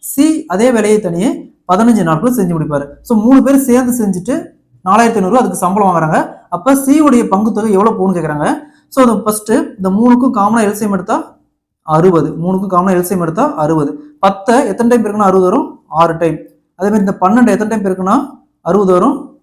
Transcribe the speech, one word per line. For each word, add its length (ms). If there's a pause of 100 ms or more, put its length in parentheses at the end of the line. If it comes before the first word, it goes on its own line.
(120)
சி 160 (280)
அதே 220
வேலையை 300
தனியே 240 (400)
பதினஞ்சு 400
நாட்கள் 280
செஞ்சு 180
முடிப்பாரு. 300 (200)
So 60 (120)
மூணு 220
பேர் 120 (100)
சேர்ந்து 320
செஞ்சுட்டு 340 (520)
நாலாயிரத்தி 320
ஐந்நூறு 220
அதுக்கு 240
சம்பளம் 240
வாங்குறாங்க. 300 (360)
அப்ப 280
சி 100 (120)
உடைய 260
பங்கு 240
தொகை 220
எவ்வளவு 220
போகும்னு 180
கேக்குறாங்க. 300 (460)
So 100
அது 100 (100)
ஃபர்ஸ்ட் 280 (260)
இந்த 180
மூணுக்கும் 420
காமனா 300
எல் 120
சி 80
எம் 100
எடுத்தா 200 (760)
அறுபது, 340 (140)
மூணுக்கும் 300
காமனா 240
எல் 120
சி 60
எம் 100
எடுத்தா 200 (180)
அறுபது. 280 (340)
பத்தை 300 (160)
எத்தனை 200
டைம் 140
பெருக்குனா 260
அறுபது 180
வரும்? 160 (360)
ஆறு 200
டைம். 160 (420)
அதே 100
மாதிரி 160
இந்த 180
பன்னெண்டை 320
எத்தனை 160
டைம் 140
பெருக்குனா 300 (540)
அறுபது 260
வரும்? 200 (260)